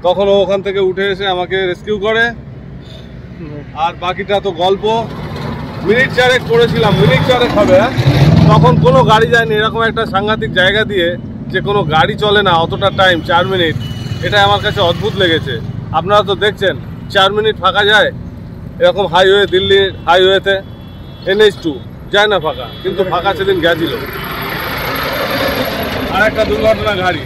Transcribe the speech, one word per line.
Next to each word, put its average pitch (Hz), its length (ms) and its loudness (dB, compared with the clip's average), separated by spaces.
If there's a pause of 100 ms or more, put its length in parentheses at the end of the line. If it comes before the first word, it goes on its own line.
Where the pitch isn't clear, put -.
তখন 180 280 2
ও - 100 4
ওখান 196 220 0
থেকে 196 140 -4 (100)
উঠে 185 240 -2
এসে 190 120 -6 (100)
আমাকে 180 220 -4 (120)
rescue 202 260 -6 (100)
করে। 220 180 0 (1600)
আর 170 100 -2 (100)
বাকিটা 185 320 -2 (100)
তো 202 40 -2 (120)
গল্প। 190 240 0 (1000)
মিনিট 247 300 2
চারেক 247 240 2 (100)
পড়েছিলাম, 226 500 2
মিনিট 254 280 4
চারেক 240 300 2
হবে, 190 220 4
হ্যাঁ? 254 120 0 (580)
তখন 247 220 6 (120)
কোনো 262 140 6 (120)
গাড়ি 220 220 4
যায়নি, 226 220 2
এরকম 220 340 0
একটা 226 140 -4 (100)
সাংঘাতিক 208 460 -2
জায়গা 196 220 4 (100)
দিয়ে 175 160 0 (460)
যে 185 140 0
কোনো 202 120 2 (140)
গাড়ি 180 300 4
চলে 208 240 4
না 180 60 4 (100)
অতটা 190 260 0 (100)
time, 185 180 4 (120)
চার 170 220 4
মিনিট, 175 240 0 (500)
এটা 185 120 0 (100)
আমার 202 180 2
কাছে 208 240 -2
অদ্ভুত 175 320 -2
লেগেছে। 160 320 0 (440)
আপনারা 202 320 2
তো 202 40 0 (100)
দেখছেন 196 320 0 (380)
চার 196 240 4
মিনিট 427 260 0
ফাঁকা 285 280 2
যায় 427 180 4 (720)
এরকম 175 320 4
হাইওয়ে, 190 300 6 (100)
দিল্লির 196 360 4 (180)
হাইওয়েতে, 185 480 4 (760)
এনএইচ 208 320 4
টু 156 100 -4 (400)
যায় 208 180 2
না 196 140 2
ফাঁকা, 127 220 -4 (160)
কিন্তু 190 180 -4 (100)
ফাঁকা 180 260 -2
সেদিন 190 280 0
গেছিল। 165 280 0 (2250)
আর - 160 0
একটা 214 200 -2
দুর্ঘটনা 214 440 0 (100)
গাড়ি 170 220 -2